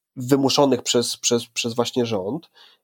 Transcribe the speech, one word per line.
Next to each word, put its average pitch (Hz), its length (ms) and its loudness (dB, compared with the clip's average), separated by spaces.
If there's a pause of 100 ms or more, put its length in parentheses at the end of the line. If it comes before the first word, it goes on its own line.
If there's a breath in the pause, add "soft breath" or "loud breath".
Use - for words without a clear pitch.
(160)
wymuszonych 135 640 2
przez, - 340 0
przez, 120 300 0
przez - 280 -6
właśnie 120 320 0
rząd, 110 440 -4 (340 soft breath)